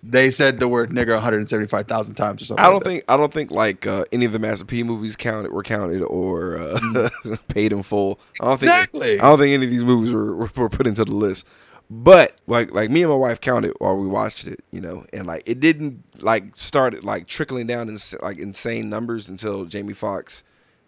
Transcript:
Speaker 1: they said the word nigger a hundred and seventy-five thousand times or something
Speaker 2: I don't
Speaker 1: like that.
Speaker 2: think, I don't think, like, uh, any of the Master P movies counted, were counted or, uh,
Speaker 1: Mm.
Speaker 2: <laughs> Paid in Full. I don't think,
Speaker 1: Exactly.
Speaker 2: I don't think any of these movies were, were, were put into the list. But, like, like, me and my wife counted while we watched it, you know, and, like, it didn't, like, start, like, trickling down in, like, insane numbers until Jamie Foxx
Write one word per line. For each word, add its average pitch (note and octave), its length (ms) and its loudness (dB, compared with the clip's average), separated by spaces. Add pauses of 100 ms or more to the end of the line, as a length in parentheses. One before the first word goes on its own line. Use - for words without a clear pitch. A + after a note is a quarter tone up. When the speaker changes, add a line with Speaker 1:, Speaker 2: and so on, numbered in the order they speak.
Speaker 1:
they B2+ 260 4
said C3 300 2
the B2 80 2
word A#2 240 0
nigger A#2 240 0
a A2 40 2
hundred A2 180 0
and G#2+ 120 -4
seventy-five G#2+ 380 -2
thousand G#2+ 280 -4
times G#2 280 -4
or - 20 -12
something G#2 180 -4
Speaker 2:
I F3 40 6
don't F#3+ 80 6
Speaker 1:
like F#3+ 80 -2
that. F#3+ 60 -4
Speaker 2:
think, F3+ 180 -6
I C3+ 100 4
don't D3 160 2
think, D3+ 160 -6
like, G2+ 380 0
uh, G2 240 -4
any B2 140 0
of G#2+ 80 -2
the A2 60 -4
Master G#2+ 260 -4
P A#2 180 -4
movies A2 320 -6
counted, A2 360 -6
were G2 120 -6
counted F#2+ 400 -2
or, F2+ 540 -4
uh, E2 200 -6
Speaker 1:
Mm. A2+ 680 -4
Speaker 2:
<laughs> - 0 -
Paid G#2+ 260 0
in G2+ 80 -4
Full. G2+ 380 -2 (200)
I - 60 -4
don't B2+ 140 2
think, E4+ 120 4
Speaker 1:
Exactly. D4 480 0
Speaker 2:
I G#2+ 40 0
don't C#3+ 160 8
think C#3 140 4
any C3 120 2
of A#2+ 60 -2
these A#2+ 120 -2
movies A#2+ 300 4
were, G#2+ 220 -2
were, G#2 200 -6
were A#2+ 140 -2
put - 160 -2
into A2 200 0
the G2 100 -6
list. G2+ 320 -2 (420)
But, C3+ 580 8
like, A#2 260 0
like, G#2+ 180 0
me D#3+ 100 4
and E3+ 80 2
my D3 60 4
wife B2 240 0
counted A#2 400 0
while G2 180 2
we G2 100 -4
watched G#2+ 380 -4
it, - 160 -14 (100)
you F2+ 100 -12
know, F2 320 -12
and, F#2+ 120 -10
like, E2 200 -10
it B2 160 -4
didn't, D3+ 420 0 (160)
like, G#2+ 380 -2
start, C3 480 0
like, G2+ 220 -6
trickling B2+ 380 -6
down A#2 220 -6
in, G#2+ 100 -12 (240)
like, F#2+ 180 -8
insane G#2+ 500 -8
numbers A2+ 400 -8
until G2 360 -8
Jamie G2+ 280 -10
Foxx - 500 -8 (440)